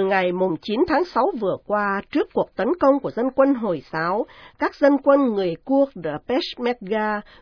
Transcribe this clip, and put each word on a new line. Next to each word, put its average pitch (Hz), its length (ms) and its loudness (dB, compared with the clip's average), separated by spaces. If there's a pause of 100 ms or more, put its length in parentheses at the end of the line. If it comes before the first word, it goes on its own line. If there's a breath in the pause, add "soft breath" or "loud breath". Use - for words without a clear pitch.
ngày 190 260 0
mùng 185 300 0
chín 214 260 -4
tháng 320 180 0
sáu 254 200 0 (140)
vừa 180 180 -2 (100)
qua, 202 340 -2 (100)
trước 349 220 0
cuộc - 220 -2
tấn 196 120 -2 (120)
công 277 200 4
của 147 120 -8
dân 240 140 -2 (100)
quân 277 180 4
Hồi 202 280 -4 (100)
giáo, 175 340 -2 (340 loud breath)
các 349 160 -2
dân 285 280 4
quân 277 160 6 (140)
người 185 220 -2 (100)
Kurd 269 380 0
ở 151 140 -4 (100)
Peshmerga 214 920 -4 (200 loud breath)